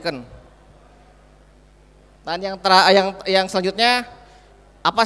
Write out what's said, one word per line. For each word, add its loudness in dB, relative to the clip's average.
Icon. -8
Dan -6
yang -10
tera-, 4
yang, 2
yang 0
selanjutnya, -2
apa 0